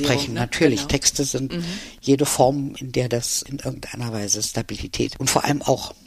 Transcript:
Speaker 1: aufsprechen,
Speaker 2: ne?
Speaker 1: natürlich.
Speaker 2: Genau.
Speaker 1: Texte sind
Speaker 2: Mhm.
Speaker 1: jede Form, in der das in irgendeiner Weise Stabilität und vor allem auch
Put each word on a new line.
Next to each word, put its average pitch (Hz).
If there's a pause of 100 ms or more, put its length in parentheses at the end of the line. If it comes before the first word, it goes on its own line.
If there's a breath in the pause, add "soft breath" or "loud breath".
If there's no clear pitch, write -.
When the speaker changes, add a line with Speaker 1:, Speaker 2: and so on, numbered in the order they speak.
(120)
Speaker 1:
aufsprechen, 131
Speaker 2:
ne? 117
Speaker 1:
natürlich. 120
Speaker 2:
Genau. 143
Speaker 1:
Texte -
sind 135
Speaker 2:
Mhm. 170 (360 loud breath)
Speaker 1:
jede 139
Form, 139
in 131
der 127
das 117
in 139
irgendeiner 120
Weise 104
Stabilität -
und 131
vor -
allem 143
auch - (120)